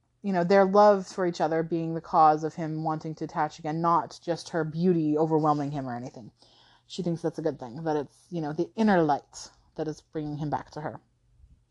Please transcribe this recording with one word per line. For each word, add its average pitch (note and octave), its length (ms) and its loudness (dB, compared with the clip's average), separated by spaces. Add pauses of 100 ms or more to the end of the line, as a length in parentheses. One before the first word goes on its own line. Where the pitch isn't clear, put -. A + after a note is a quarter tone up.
(220)
you G3+ 100 -4
know, F3 100 2
their G3 220 6
love G3+ 420 6
for F#3 200 -4
each F3 140 -4
other E3 220 0
being E3 320 -4
the E3 60 -6
cause D#3 440 4
of D3+ 100 -4
him D#3 280 -6
wanting D#3 320 -6
to E3 100 -8
attach D#3 340 -4
again, D#3+ 220 -6
not E3+ 420 0
just E3 260 -6
her D#3+ 160 -2
beauty D#3+ 520 2
overwhelming D3+ 540 2
him C3+ 180 -8
or B2 60 -8
anything. B2 360 -14 (560)
She - 160 -10
thinks E3+ 200 -4
that's D#3+ 160 -4
a D#3+ 40 -8
good D3+ 180 -4
thing, B2+ 240 -14
that D3+ 120 0
it's, C#3+ 200 -6 (140)
you E3+ 100 -6
know, D3+ 120 -6
the E3+ 220 -4
inner G#3 280 4
light - 460 -2 (280)
that D#3 120 -6
is D3+ 140 -10 (100)
bringing D3+ 240 -8
him D3+ 140 -4
back - 220 -6
to D3+ 80 -12
her. B2+ 200 -10 (720)